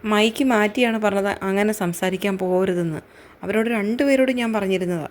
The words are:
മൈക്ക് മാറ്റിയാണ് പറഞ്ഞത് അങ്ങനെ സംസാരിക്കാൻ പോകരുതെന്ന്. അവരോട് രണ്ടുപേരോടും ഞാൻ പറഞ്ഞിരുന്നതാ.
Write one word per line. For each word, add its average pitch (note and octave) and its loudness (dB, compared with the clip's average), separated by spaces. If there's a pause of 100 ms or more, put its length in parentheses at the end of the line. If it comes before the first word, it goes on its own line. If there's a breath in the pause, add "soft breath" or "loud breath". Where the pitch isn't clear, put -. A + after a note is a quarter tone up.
മൈക്ക് G#3+ 2
മാറ്റിയാണ് A3+ 2
പറഞ്ഞത് G3+ 0
അങ്ങനെ G3+ 0
സംസാരിക്കാൻ F#3 -2
പോകരുതെന്ന്. F3+ 0 (420 loud breath)
അവരോട് G#3+ -2
രണ്ടുപേരോടും B3+ 2
ഞാൻ A#3 -2
പറഞ്ഞിരുന്നതാ. F#3 -2